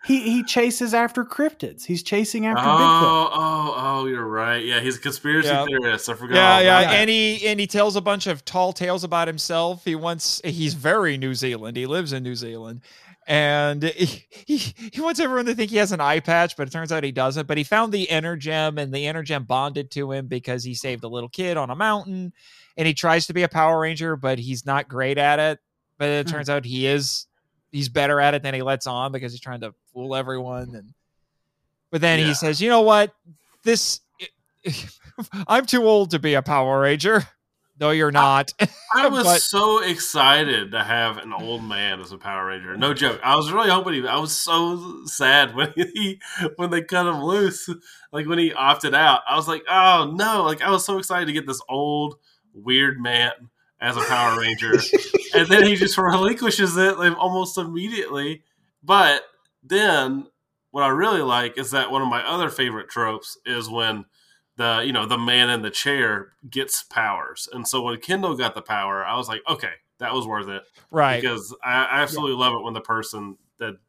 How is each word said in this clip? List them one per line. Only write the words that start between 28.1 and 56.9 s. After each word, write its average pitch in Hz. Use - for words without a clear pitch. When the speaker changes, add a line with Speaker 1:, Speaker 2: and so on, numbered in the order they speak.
Speaker 3:
at 143
it 139
than 135
he 131
lets 131
on 127
because 127
he's 123
trying 123
to 113
fool 131
everyone. 127
And, 107
but 160
then 165
he 156
Speaker 2:
Yeah. 151
Speaker 3:
says, 156
"You 220
know 233
what? 214
This, -
<laughs> -
I'm 254
too 247
old 208
to 165
be 147
a 135
Power 135
Ranger." 151
No, 151
you're 156
Speaker 2:
I -
Speaker 3:
not. 139
<laughs> -
Speaker 2:
I 269
was 262
Speaker 3:
But 175
Speaker 2:
so 214
excited 143
to 113
have 113
an 107
old 113
man 101
as 90
a 95
Power 95
Ranger. 92
No 139
joke. 139
I 135
was 151
really 208
hoping 185
he, 131
I 123
was 156
so 170
sad 135
when 151
<laughs> -
he, 196
when 175
they 170
cut 180
him 151
loose, 185
like, 151
when 170
he 165
opted 139
out. 147
I 131
was 156
like, 160
"Oh, 180
no." 208
Like, 156
I 170
was 190
so 196
excited 180
to 151
get 151
this 131
old, 147
weird 131
man 120
as 120
a 120
Power 117
Ranger. 113
Speaker 1:
<laughs> -
Speaker 2:
And 165
then 202
he 208
just 196
relinquishes 190
it, 190